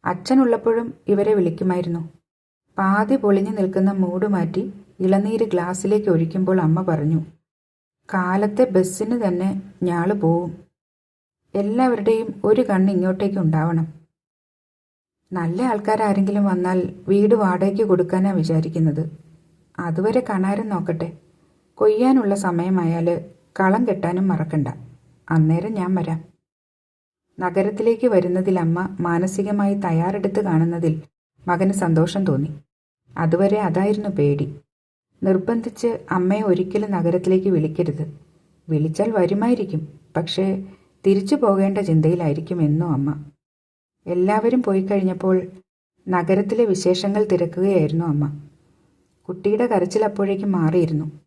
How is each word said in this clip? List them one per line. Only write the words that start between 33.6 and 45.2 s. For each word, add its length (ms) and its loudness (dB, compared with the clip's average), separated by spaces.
അതായിരുന്നു 480 0
പേടി. 520 -2
നിർബന്ധിച്ച് 880 -2
അമ്മയെ 320 0
ഒരിക്കലും 480 0
നഗരത്തിലേക്ക് 580 0
വിളിക്കരുത്. 720 -2
വിളിച്ചാൽ 420 0
വരുമായിരിക്കും, 880 0
പക്ഷേ 480 -4
തിരിച്ചു 280 2
പോകേണ്ട 440 2
ചിന്തയിലായിരിക്കും 840 0
എന്നും 300 0
അമ്മ. 380 -4
എല്ലാവരും 560 2
പോയി 240 0
കഴിഞ്ഞപ്പോൾ 560 0